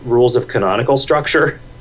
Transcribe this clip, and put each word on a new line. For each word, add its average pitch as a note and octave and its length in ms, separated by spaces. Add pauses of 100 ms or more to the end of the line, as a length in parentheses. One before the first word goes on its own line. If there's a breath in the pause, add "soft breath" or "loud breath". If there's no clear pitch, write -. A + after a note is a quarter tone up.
rules A#2+ 300
of - 140
canonical A2+ 480
structure D3 640 (200)